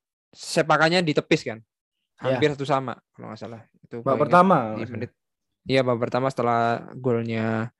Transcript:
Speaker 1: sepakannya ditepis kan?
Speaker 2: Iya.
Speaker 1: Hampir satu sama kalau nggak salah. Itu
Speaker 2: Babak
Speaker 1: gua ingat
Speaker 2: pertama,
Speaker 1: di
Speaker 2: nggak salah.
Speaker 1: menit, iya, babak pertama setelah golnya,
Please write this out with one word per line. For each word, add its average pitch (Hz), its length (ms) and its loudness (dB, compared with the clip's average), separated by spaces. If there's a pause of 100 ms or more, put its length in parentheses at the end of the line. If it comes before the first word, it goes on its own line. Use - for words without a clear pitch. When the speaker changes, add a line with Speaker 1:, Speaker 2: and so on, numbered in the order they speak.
(340)
Speaker 1:
sepakannya 160 720 2
ditepis 151 400 0
kan? 113 160 -8 (600)
Speaker 2:
Iya. 131 160 0
Speaker 1:
Hampir 147 160 2
satu 139 100 -8
sama 135 300 -2 (160)
kalau 113 240 -16
nggak - 80 -18
salah. 113 200 -14 (200)
Itu 117 180 -14
Speaker 2:
Babak 117 60 -14
Speaker 1:
gua 135 80 0
ingat 120 80 0
Speaker 2:
pertama, 180 340 6
Speaker 1:
di 127 80 0
Speaker 2:
nggak 110 140 -6
salah. 117 180 -10
Speaker 1:
menit, 120 140 -10 (560)
iya, 131 160 2
babak 123 260 0
pertama 127 220 -2
setelah 117 320 0 (340)
golnya, 113 720 -2 (120)